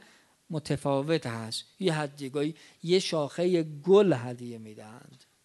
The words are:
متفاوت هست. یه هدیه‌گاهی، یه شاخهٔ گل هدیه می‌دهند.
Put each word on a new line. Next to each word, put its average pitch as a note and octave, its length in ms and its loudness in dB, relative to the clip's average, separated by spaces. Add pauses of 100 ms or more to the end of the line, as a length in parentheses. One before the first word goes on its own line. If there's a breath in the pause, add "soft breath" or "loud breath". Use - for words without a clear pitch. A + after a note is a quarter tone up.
(500 soft breath)
متفاوت D3 760 0
هست. A2+ 380 -6 (160)
یه E3 180 2
هدیه‌گاهی، D3 560 -4 (280 loud breath)
یه F3 160 4
شاخهٔ E3+ 640 0
گل E3+ 500 6
هدیه A#2+ 460 -6
می‌دهند. A2 680 -18 (200)